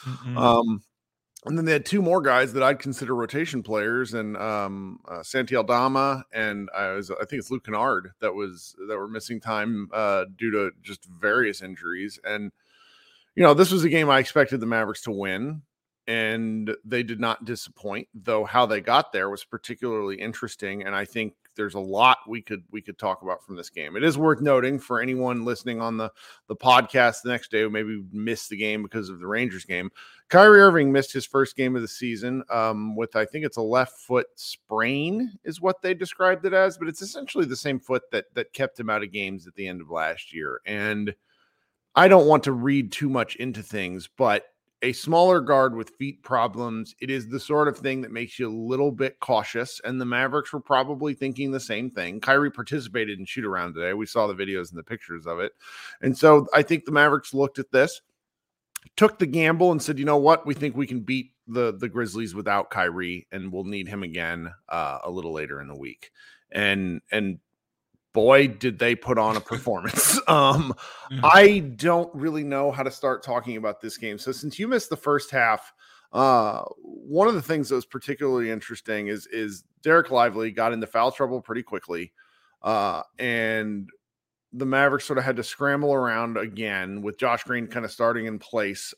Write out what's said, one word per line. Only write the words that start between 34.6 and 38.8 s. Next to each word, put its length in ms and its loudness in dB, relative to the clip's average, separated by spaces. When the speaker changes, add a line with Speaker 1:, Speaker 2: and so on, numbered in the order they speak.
Speaker 2:
is 180 -10
what 220 -2
they 100 -2
described 520 0
it 80 0
as, 220 4
but 120 -8
it's 160 -10
essentially 420 -4
the 100 -6
same 240 -4
foot 220 -2
that, 220 -2
that 180 -6
kept 280 -4
him 100 -6